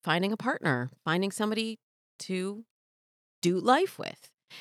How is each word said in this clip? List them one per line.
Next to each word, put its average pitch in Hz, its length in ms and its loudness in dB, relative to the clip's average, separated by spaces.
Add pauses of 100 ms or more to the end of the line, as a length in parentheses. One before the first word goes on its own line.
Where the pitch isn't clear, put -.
finding 175 300 2
a 220 60 -2
partner, 131 520 0 (140)
finding 185 280 0
somebody 220 480 -2 (400)
to 196 440 -4 (760)
do 175 180 4
life 269 400 2
with. - 300 -12 (320)